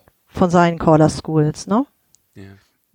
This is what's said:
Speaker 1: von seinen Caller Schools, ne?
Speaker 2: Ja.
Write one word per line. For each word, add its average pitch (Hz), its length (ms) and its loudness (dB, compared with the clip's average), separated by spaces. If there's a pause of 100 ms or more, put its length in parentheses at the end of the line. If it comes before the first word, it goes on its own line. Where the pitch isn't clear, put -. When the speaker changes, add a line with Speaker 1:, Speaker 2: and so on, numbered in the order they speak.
(260)
Speaker 1:
von 180 240 -4
seinen 170 280 2
Caller 156 300 2
Schools, 156 580 -4
ne? 220 200 -2 (480)
Speaker 2:
Ja. 98 100 -20 (500)